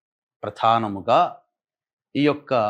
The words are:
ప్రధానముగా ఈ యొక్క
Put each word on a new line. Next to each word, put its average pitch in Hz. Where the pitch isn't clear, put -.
ప్రధానముగా 110
ఈ 139
యొక్క 143